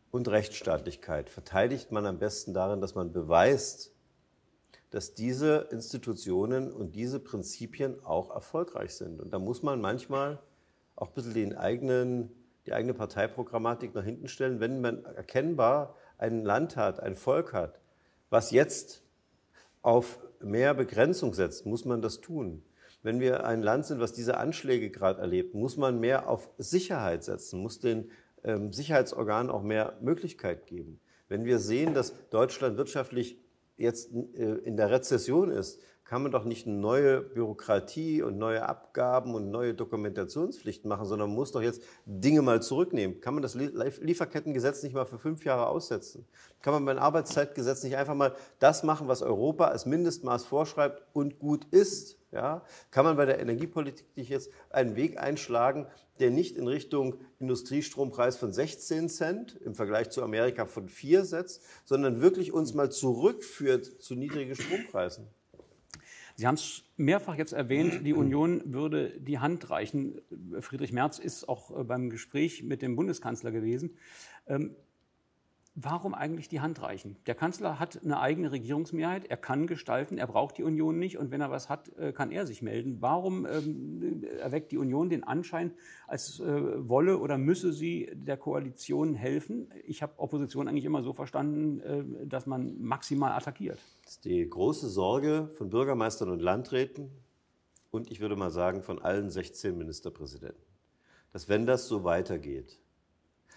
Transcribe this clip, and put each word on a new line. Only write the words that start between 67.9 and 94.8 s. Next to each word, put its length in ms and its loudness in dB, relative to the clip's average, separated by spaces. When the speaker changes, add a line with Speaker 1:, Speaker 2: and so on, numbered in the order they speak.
Speaker 2:
die 80 4
Union 520 4
würde 540 -2
die 200 -4
Hand 320 -2
reichen. 500 -2
Friedrich 340 -8
Merz 240 0
ist 320 -8
auch, 260 -8
äh, 80 -4
beim 280 -4
Gespräch 500 -4
mit 220 -4
dem 120 -2
Bundeskanzler 560 -4
gewesen. 460 -2
Ähm, 300 -4
warum 360 -4
eigentlich 340 -6
die 100 -4
Hand 220 -4
reichen? 360 -8
Der 80 0
Kanzler 440 -2
hat 240 -6
eine 160 0
eigene 320 0
Regierungsmehrheit, 760 -2
er 100 -4
kann 300 0
gestalten, 500 -2
er 80 -2
braucht 320 0
die 60 -4
Union 340 2
nicht 220 -4
und 100 -4
wenn 100 -4
er 120 -2
was 180 -6
hat, 300 -8
äh, 140 -4
kann 180 -4
er 160 -4
sich 160 -10
melden. 360 -4
Warum, 460 0
ähm, 800 -4
erweckt 320 -4
die 80 -2
Union 320 2
den 120 0
Anschein, 480 -2
als, 320 -8
äh, 500 -2
wolle 300 6
oder 180 0
müsse 360 2
sie 380 -4
der 260 -6
Koalition 760 -2
helfen? 560 -4
Ich 160 -10
hab 160 -6
Opposition 500 -4
eigentlich 180 -2
immer 180 -2
so 100 -6
verstanden, 680 -2
äh, 440 -6
dass 220 -6
man 340 -4
maximal 520 0
attackiert. 440 -6
Speaker 1:
Das 100 -20
ist 120 -18
die 240 0
große 400 0